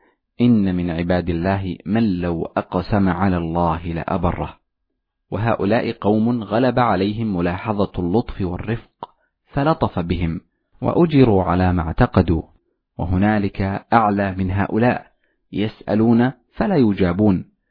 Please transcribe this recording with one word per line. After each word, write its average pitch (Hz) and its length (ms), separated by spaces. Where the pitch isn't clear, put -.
"إن 104 340
من 87 140
عباد 87 400
الله 92 560
من 101 340
لو 87 260
أقسم 98 640
على 90 280
الله 85 500
لأبره". 85 720
وهؤلاء 110 600
قوم 110 520
غلب 117 360
عليهم 107 580
ملاحظة 92 640
اللطف 92 420
والرفق، 92 680
فلطف 143 520
بهم، 85 420
وأجروا 123 640
على 90 300
ما 87 80
اعتقدوا. 82 600
وهنالك 98 640
أعلى 104 420
من 92 160
هؤلاء، 107 560
يسألون 113 800
فلا 208 220
يجابون، 95 680